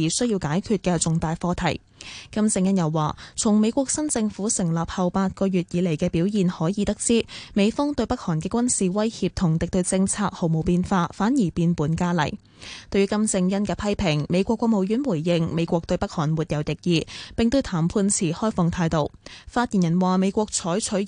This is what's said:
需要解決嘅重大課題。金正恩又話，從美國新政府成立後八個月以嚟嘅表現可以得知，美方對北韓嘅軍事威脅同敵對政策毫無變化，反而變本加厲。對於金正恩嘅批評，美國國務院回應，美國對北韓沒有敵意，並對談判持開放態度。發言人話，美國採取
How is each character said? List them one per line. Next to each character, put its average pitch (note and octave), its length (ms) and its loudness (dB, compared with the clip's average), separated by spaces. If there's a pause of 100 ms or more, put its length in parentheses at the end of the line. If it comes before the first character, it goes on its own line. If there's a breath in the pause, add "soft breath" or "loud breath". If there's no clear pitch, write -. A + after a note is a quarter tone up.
需 B3 200 -2
要 G3+ 80 0
解 D#3 220 0
決 G3+ 200 -2
嘅 F3 200 0
重 E3 180 0
大 D#3+ 180 -2
課 F3+ 200 -2
題。 - 240 0 (520 loud breath)
金 G#3+ 160 2
正 G#3+ 160 2
恩 G3 140 2
又 E3 120 2
話， D#3 240 0 (220 loud breath)
從 G#3+ 240 4
美 G#3+ 120 4
國 C4+ 180 0
新 D4+ 180 -2
政 A3 220 0
府 G3 200 -4
成 E3+ 240 0
立 E3 60 0 (100)
後 F3+ 200 0
八 G3 200 0
個 G3 180 -2
月 F#3 240 0
以 F3 100 0
嚟 F3 160 0
嘅 F3+ 120 0
表 E3+ 160 0
現 G#3 220 2
可 E3+ 220 -2
以 G3+ 160 -2
得 G#3 80 0
知， A#3 320 0 (280 loud breath)
美 G3+ 160 4
方 C#4+ 240 -2
對 A#3 120 -2
北 G3+ 100 -2
韓 E3 240 -2
嘅 D#3 80 -4
軍 A#3+ 220 0
事 G3 220 0
威 G#3+ 180 0
脅 F#3+ 260 -2
同 E3 240 2
敵 F3 80 -2
對 F#3 160 0
政 F#3+ 240 0
策 G3+ 260 -2
毫 - 140 -2
無 D#3+ 160 0
變 F3 180 2
化， F3+ 320 0
反 G#3+ 200 0
而 G#3 180 2
變 E3+ 240 2
本 D3+ 220 0
加 F3 160 0
厲。 D#3+ 200 0 (560 loud breath)
對 G3 120 2
於 G3 60 4
金 G#3+ 200 0
正 F#3 220 2
恩 G3 160 0
嘅 F3+ 100 -2
批 G#3 260 -2
評， D3+ 280 2
美 F3+ 160 2
國 A3+ 100 0
國 A3+ 140 0
務 G3 160 4
院 A3 180 0
回 G3+ 160 0
應， E3 340 0
美 D#3+ 120 0
國 E3 200 0
對 F3+ 120 0
北 G3+ 100 -2
韓 D#3 300 0
沒 D#3 100 0
有 D3+ 160 -2
敵 D3+ 200 -4
意， E3+ 240 2 (280 loud breath)
並 A#3 140 2
對 C4+ 120 2
談 E3 280 0
判 G3+ 200 2
持 F3+ 220 0
開 A3 200 -2
放 F3 200 0
態 E3+ 160 0
度。 D#3 240 0 (360 loud breath)
發 A#3+ 240 0
言 G3 100 2
人 E3+ 180 2
話， F#3 180 2
美 F#3+ 140 2
國 G#3+ 160 0
採 F3+ 320 -2
取 G#3 280 -2